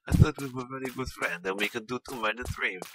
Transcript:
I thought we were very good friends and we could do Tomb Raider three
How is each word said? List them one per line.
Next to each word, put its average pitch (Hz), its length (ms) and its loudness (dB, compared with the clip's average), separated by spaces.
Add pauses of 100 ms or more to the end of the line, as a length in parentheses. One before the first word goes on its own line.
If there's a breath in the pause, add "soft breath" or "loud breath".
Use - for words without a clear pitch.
I - 60 -4
thought - 280 8
we 139 80 -4
were 127 220 -6
very 131 160 -8
good 127 220 -6
friends 90 360 -6
and 95 140 -2
we 104 100 0
could 113 200 -6
do 123 100 -4 (100)
Tomb 123 140 -8
Raider 107 220 -2
three - 340 -4 (160)